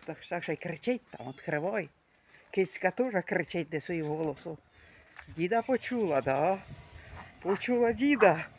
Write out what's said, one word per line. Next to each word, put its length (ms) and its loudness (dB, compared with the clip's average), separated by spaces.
так, 100 -8
так, 140 -6
ще 100 -4
й 40 -4
кричить 540 -4
там, 180 -14
відкривай. 600 -4
Кицька 400 0
теж 340 0
кричить, 440 -2
де 120 -4
свою 260 -4
голосу. 520 -4
Діда 260 2
почула, 580 0
да? 380 2
Почула 500 2
діда. 540 6